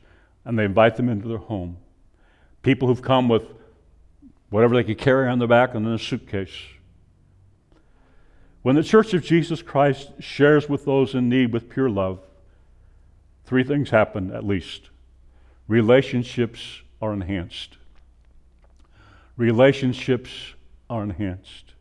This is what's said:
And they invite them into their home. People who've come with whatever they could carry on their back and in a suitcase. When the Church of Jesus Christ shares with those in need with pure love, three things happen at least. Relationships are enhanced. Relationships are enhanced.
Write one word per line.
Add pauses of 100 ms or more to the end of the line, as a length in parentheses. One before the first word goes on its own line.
(460)
And
they
invite
them
into
their
home. (840)
People
who've
come
with (1080)
whatever
they
could
carry
on
their
back
and
in
a
suitcase. (2000)
When
the
Church
of
Jesus
Christ
shares
with
those
in
need
with
pure
love, (1200)
three
things
happen
at
least. (800)
Relationships (200)
are
enhanced. (1600)
Relationships (360)
are
enhanced.